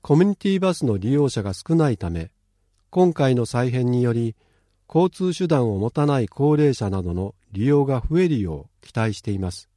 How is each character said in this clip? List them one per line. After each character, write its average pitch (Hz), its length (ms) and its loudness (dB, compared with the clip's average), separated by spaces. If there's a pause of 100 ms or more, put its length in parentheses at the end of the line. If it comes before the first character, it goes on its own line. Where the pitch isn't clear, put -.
コ 147 160 2
ミ 170 60 6
ュ 202 80 4
ニ 196 60 -2
テ - 140 -4
ィ 190 100 2
バ 185 120 2
ス 151 140 -4
の 107 100 0
利 101 160 -2
用 143 160 2
者 117 140 -4
が 98 100 -4
少 - 220 -4
な 156 160 4
い 110 80 -2
た 87 100 -6
め、 82 220 -6 (600)
今 180 220 2
回 135 220 2
の 123 100 0
再 120 260 -2
編 123 200 0
に 123 120 2
よ 120 120 0
り、 117 200 -4 (540)
交 175 220 2
通 185 260 -4
手 185 100 -4
段 131 240 2
を 98 80 -2
持 110 120 -2
た 147 160 0
な 139 140 2
い 107 80 -2
高 147 280 0
齢 147 180 2
者 101 160 -4
な 95 120 -2
ど 87 100 -4
の 95 220 -6 (180)
利 101 140 -2
用 143 180 4
が 135 240 -2
増 165 120 0
え 185 80 2
る 135 120 0
よ 78 300 -6 (120)
う - 40 -20
期 - 80 -20
待 110 200 0
し - 60 -14
て - 100 -6
い 98 80 -2
ま 92 120 -4
す。 - 260 -16